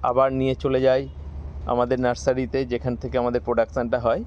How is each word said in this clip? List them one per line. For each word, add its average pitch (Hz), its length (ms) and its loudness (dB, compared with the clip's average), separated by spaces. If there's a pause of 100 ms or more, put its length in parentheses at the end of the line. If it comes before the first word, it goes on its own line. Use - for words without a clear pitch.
আবার 131 200 6 (100)
নিয়ে 131 240 2
চলে 135 240 2
যাই 131 140 4 (680)
আমাদের 123 340 2
নার্সারিতে, 127 540 0 (120)
যেখান 123 300 -2
থেকে 123 160 -6
আমাদের 120 300 0
প্রোডাকশানটা 120 580 0
হয়। 120 220 2